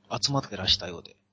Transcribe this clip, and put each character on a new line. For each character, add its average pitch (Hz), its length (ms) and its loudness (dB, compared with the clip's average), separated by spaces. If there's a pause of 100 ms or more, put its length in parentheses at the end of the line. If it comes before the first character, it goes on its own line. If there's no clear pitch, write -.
(100)
集 - 220 0
ま 139 80 4
っ - 80 -2
て 101 100 -6
ら 95 100 -2
し 98 80 6
た 87 120 -2
よ 85 100 -6
う - 40 -12
で。 - 140 -20 (160)